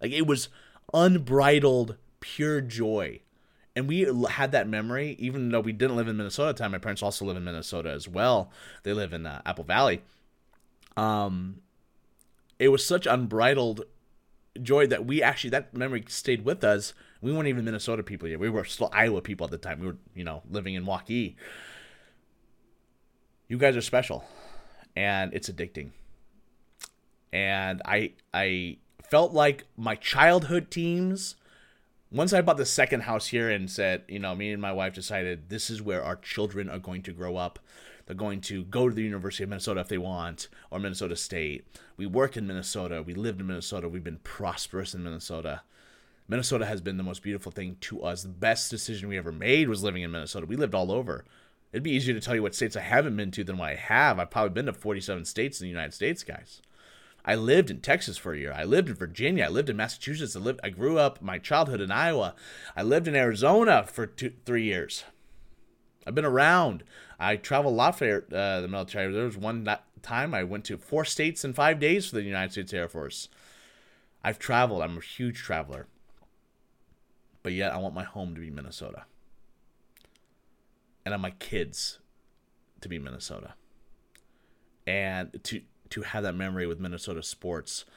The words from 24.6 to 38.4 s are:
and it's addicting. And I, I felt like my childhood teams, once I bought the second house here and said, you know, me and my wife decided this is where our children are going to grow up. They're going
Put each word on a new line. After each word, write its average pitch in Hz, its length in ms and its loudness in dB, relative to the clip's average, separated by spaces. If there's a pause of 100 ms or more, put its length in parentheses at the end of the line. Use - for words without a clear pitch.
and 95 380 0
it's 95 160 -6
addicting. 80 400 -8 (1400)
And 95 540 0
I, 104 300 0 (180)
I 92 460 0 (240)
felt 165 320 6
like 147 300 4 (120)
my 113 200 -2
childhood 170 760 6
teams, 180 640 -2 (720)
once 170 220 2
I 185 80 6
bought 165 160 6
the 135 80 0
second 127 380 2
house 113 240 -2
here 117 240 0
and 95 200 0
said, 92 380 0
you 101 100 -8
know, 95 160 -4
me 104 160 -4
and 101 120 -6
my 98 100 -2
wife 95 220 -2
decided 90 560 -6
this 107 180 -6
is 110 140 -8
where 92 200 -2
our 85 140 -4
children 98 540 -4
are 95 80 -8
going 92 240 -10
to 92 100 -12
grow 90 240 -6
up. 90 220 -6 (480)
They're - 80 -10
going 98 280 -4